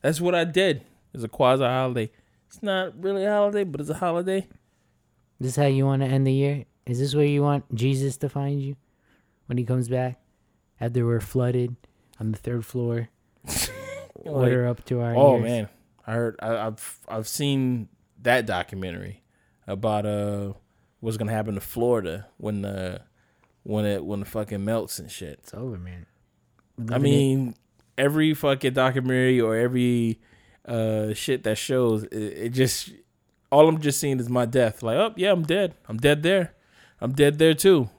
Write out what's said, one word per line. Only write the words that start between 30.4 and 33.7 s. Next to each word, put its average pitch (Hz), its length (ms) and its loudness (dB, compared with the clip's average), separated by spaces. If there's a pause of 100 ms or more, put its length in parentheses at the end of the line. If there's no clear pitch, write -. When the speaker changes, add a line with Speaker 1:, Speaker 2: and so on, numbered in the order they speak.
Speaker 1:
uh, 110 480 -2
shit - 300 -4
that 107 140 0
shows, 120 480 2
it, - 100 -14
it 107 340 -6
just, 127 420 0 (600)
all 151 180 8
I'm 160 100 0